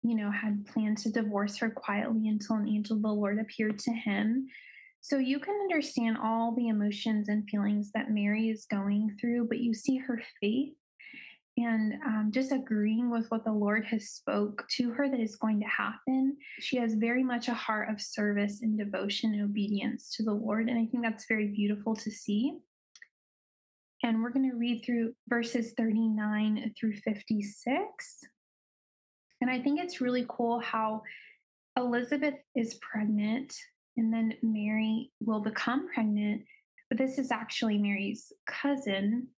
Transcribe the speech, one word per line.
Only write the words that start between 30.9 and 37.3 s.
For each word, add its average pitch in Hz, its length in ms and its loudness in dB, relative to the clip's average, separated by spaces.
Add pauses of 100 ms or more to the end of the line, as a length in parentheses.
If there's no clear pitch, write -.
Elizabeth 247 600 2 (160)
is 226 200 0
pregnant 214 800 0 (420)
and 226 160 2
then 226 300 2
Mary 220 680 2 (100)
will 214 200 2
become 233 480 0
pregnant, 208 560 0 (460)
but 226 80 2
this 262 200 0
is 262 120 -2